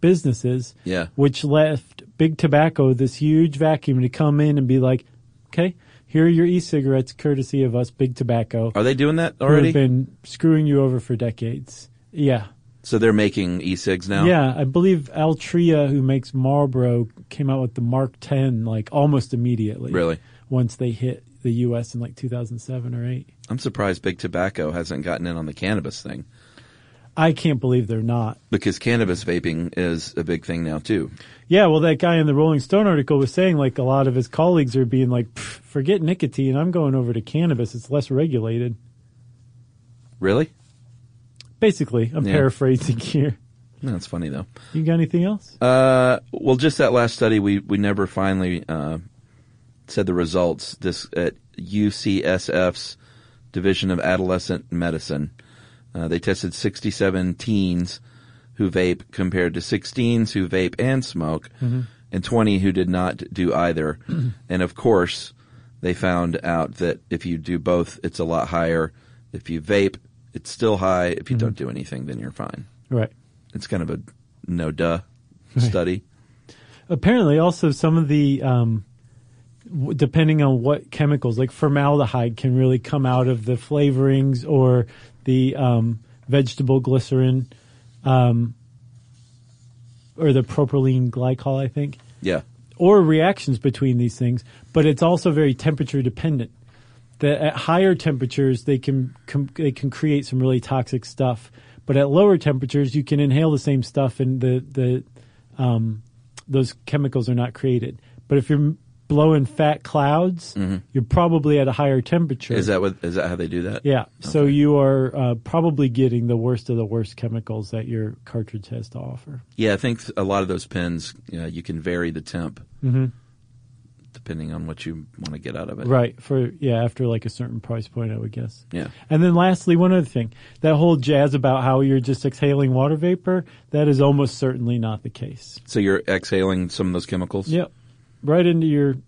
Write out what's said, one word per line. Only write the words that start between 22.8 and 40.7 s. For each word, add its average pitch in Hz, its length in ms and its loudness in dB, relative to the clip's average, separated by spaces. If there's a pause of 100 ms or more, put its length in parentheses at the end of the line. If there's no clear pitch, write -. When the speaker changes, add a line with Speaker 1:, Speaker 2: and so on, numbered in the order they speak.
Speaker 1:
or 120 160 -6
eight. 127 160 -8 (220)
Speaker 2:
I'm 110 100 -6
surprised 101 440 -4
big 92 160 -4
tobacco 87 520 -4
hasn't 82 320 -6
gotten 85 240 -6
in 85 120 -6
on 80 80 -8
the 73 80 -10
cannabis 92 480 -6
thing. 69 240 -14 (920)
Speaker 1:
I 160 160 4
can't 151 260 0
believe 123 280 0
they're 113 160 -4
not. 117 360 -2 (120)
Speaker 2:
Because 101 280 -2
cannabis 113 460 0
vaping 85 540 -4
is 85 400 -4
a 85 60 -2
big 82 200 -4
thing 85 180 -6
now, 78 160 -6
too. 92 320 -2 (380)
Speaker 1:
Yeah, 190 200 6
well, 156 120 4
that 160 180 2
guy 170 180 2
in 156 100 2
the 147 80 2
Rolling 151 260 2
Stone 202 260 2
article 151 300 2
was 135 160 0
saying, 180 240 2
like, 139 220 0
a 139 40 -2
lot 135 260 2
of 123 60 -2
his 123 140 -2
colleagues 156 480 2
are 131 80 4
being 127 240 0
like, 123 260 -2
"Pff, - 60 -16 (220)
forget 165 400 -2
nicotine, 143 520 0
I'm 156 160 0
going 156 240 0
over 120 200 0
to 113 80 -4
cannabis, 147 520 -2
it's 120 160 -12
less 143 200 -2
regulated." 120 680 -2 (1400)
Speaker 2:
Really? 110 300 2 (1120)